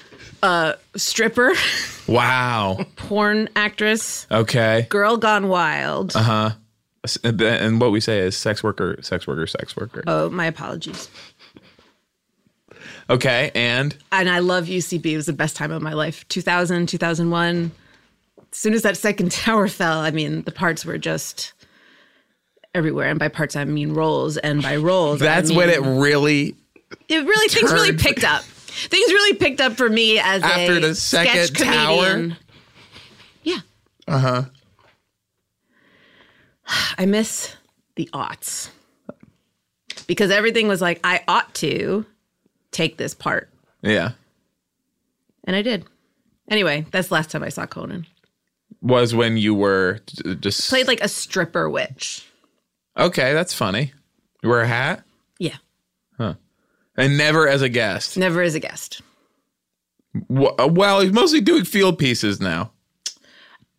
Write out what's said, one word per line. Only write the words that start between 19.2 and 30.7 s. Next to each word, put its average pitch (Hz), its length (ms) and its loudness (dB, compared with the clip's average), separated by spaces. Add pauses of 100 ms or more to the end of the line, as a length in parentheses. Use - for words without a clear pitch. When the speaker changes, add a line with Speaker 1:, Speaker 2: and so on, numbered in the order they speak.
Speaker 1:
<laughs> - 0 -
tower 220 380 0
fell, 165 300 -2
I 156 120 0
mean, 156 320 -4
the 160 80 -8
parts 160 320 -2
were 165 140 -8
just 160 560 -8 (1200)
everywhere. 147 360 0
And 156 100 -2
by 151 80 -2
parts, 151 280 -4
I 143 100 -4
mean 151 280 -2
roles. 151 440 0
And 147 240 0
by 135 160 -2
roles, 156 440 2
I 151 40 4
Speaker 2:
That's 160 260 4
when 175 180 6
it 160 120 4
Speaker 1:
mean 135 180 2
Speaker 2:
really 143 560 4 (520)
Speaker 1:
It 311 180 0
really, 427 240 4
things 453 220 4
really - 180 4
Speaker 2:
turned. 160 100 0
Speaker 1:
picked - 240 0
up. 147 200 0
Things - 640 -2
really 403 280 4
picked 285 240 0
up 262 120 2
for 247 160 2
me 220 300 4
as 190 240 2
Speaker 2:
After 175 340 2